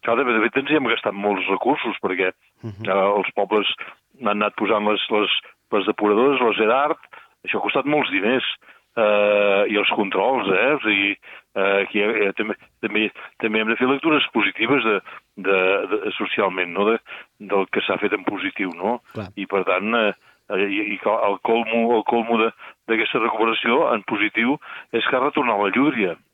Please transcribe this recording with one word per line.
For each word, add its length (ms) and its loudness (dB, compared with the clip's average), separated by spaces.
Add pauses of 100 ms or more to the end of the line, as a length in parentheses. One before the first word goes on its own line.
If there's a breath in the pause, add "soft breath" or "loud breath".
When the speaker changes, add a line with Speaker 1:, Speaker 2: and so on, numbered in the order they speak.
Speaker 1:
clar, 160 0
de, 80 2
de 180 2
fet 180 0
ens 100 -6
hi 80 4
hem 100 -2
gastat 240 -2
molts 340 -2
recursos, 520 -2
perquè, 320 -2 (300)
Speaker 2:
Mhm. 240 -12
Speaker 1:
eh, 200 2 (120)
els 160 -2
pobles 320 2 (540 loud breath)
han 80 -2
anat 280 0
posant 300 0
les, 140 0 (100)
les, 200 2 (420 loud breath)
les 140 0
depuradores, 540 2
les 200 2
edart, 380 2 (460 loud breath)
això 140 -4
ha 60 -4
costat 220 0
molts 240 0
diners, 340 0 (500 soft breath)
eh, 760 4
i 40 2
els 120 2
controls, 600 0
eh? 260 2
O 60 -4
sigui, 320 0 (420 loud breath)
eh, 280 2
aquí, 180 -2
eh, 340 0
també, 200 -4 (260)
també, 260 -2 (320 loud breath)
també 220 0
hem 80 -2
de 80 0
fer 120 2
lectures 440 2
positives 520 0
de, 140 2 (380 loud breath)
de, 220 0 (300)
de, 240 -2
socialment, 600 -2
no? 120 0
De, 140 2 (400 loud breath)
del 300 -2
que 120 -2
s'ha 180 -2
fet 140 0
en 120 -4
positiu, 500 -4
no? 260 -4 (120)
Speaker 2:
Clar. 220 -10
Speaker 1:
I, 120 -8
per 180 0
tant, 300 0
eh, 180 2 (380 soft breath)
eh, 180 0
i, 140 -2 (100)
i 80 -6
el 400 0
colmo, 560 0
el 80 0
colmo 340 0
de, 120 2 (360 loud breath)
d'aquesta 320 0
recuperació 760 0
en 80 -4
positiu 560 -2 (340 loud breath)
és 140 0
que 100 0
ha 80 0
retornat 340 0
la 140 2
llúdria 420 0 (200)